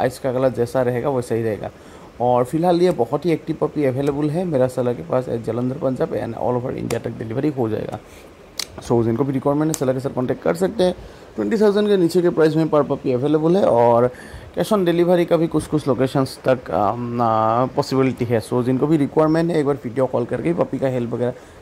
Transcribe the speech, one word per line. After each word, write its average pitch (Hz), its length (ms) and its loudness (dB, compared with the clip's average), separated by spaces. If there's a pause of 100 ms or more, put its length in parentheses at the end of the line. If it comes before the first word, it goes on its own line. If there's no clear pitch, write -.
eyes 123 180 -2
का 131 140 -2
color 131 160 2
जैसा 120 340 0
रहेगा 123 280 -2
वैसा 123 240 -2
ही 113 80 0
रहेगा। 107 280 -4 (500)
और 123 240 4
फिलहाल 170 380 2
ये 180 80 4
बहुत 143 360 -2
ही 165 60 2
active 151 280 -4
puppy 151 240 0
available 139 460 0
है 175 140 -2
मेरा 131 240 2
सेलर 123 260 -2
के - 80 -10
पास 127 240 -2
at 120 160 -4
जालंधर, 123 340 -4
पंजाब 135 340 -2
and 113 320 -6
all 123 200 0
over 131 200 -6
India 117 220 -4
तक 120 60 -6
delivery 117 380 -4
हो 127 200 -2
जाएगा। 107 300 -6 (880)
So, 117 160 4
जिनको 117 200 0
भी 135 80 -2
रिक्वायरमेंट 143 360 0
है, 156 100 -2
सेलर 131 140 0
के 131 80 -2
साथ 135 140 -6
contact 127 280 -2
कर 170 120 2
सकते 185 300 0
हैं। 180 100 2 (420)
ट्वेंटी 214 200 0
थाउजेंड 208 320 4
के 202 80 4
नीचे 175 260 4
के 175 80 4
price 156 260 4
में 160 140 2
per 151 120 4
puppy 131 320 -2
available 156 420 2
है, 202 80 2
और 120 460 6 (480)
cash 175 140 -2
on 202 120 2
delivery 175 420 2
का 165 100 2
भी 165 100 2
कुछ 151 200 -2
कुछ 147 220 -2
locations 131 560 0
तक, 127 260 0
अम, 120 520 0
आ, 113 440 2
possibility 131 580 0
है। 113 160 0
So, 123 240 -2
जिनको 131 220 0
भी 160 100 2
requirement 156 540 2
है, 170 80 -2
एक 139 80 0
बार 143 80 2
video 131 320 -4
call 123 180 -2
करके 131 280 -4
puppy 143 260 -2
का 139 100 -2
हेल्थ 120 220 -4
वगैरह 120 220 -2 (300)